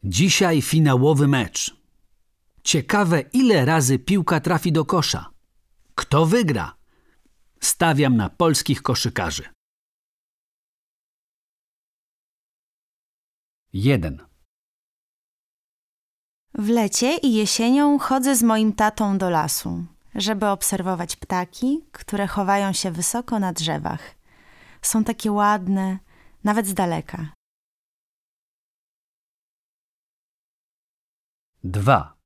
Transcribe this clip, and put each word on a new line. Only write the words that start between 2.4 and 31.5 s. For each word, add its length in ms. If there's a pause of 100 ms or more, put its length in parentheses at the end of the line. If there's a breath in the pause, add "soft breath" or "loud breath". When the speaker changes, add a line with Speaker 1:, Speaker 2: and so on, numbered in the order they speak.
Speaker 1:
Ciekawe, 580
ile 440
razy 340
piłka 400
trafi 320
do 140
kosza. 460 (640)
Kto 300
wygra? 520 (840)
Stawiam 560
na 120
polskich 520
koszykarzy. 600 (4000)
Jeden. 540 (2250)
Speaker 2:
W 160
lecie 480
i 160
jesienią 680
chodzę 360
z 80
moim 300
tatą 440
do 120
lasu, 560 (300)
żeby 320
obserwować 680
ptaki, 680 (100)
które 360
chowają 460
się 180
wysoko 480
na 140
drzewach. 600 (680 soft breath)
Są 220
takie 280
ładne, 680 (440 soft breath)
nawet 240
z 60
daleka. 600 (4000)